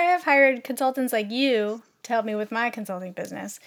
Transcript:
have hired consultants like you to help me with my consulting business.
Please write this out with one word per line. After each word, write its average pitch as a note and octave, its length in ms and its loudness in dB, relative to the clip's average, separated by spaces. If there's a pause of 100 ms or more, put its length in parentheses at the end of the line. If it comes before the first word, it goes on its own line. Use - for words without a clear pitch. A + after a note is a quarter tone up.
(120)
have F4 120 2
hired C#4 400 4
consultants C4 480 -2
like G#3+ 180 -2
you A3+ 520 0 (220)
to - 80 -6
help A3+ 120 2
me G#3+ 100 -4
with G#3+ 180 -4
my A#3 180 0
consulting F#3 420 -8
business. F#3+ 540 -10